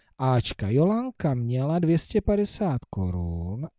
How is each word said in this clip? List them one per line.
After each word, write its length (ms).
Ačka. 520
Jolanka 640
měla 460
dvě 180
stě 240
padesát 680
korun 800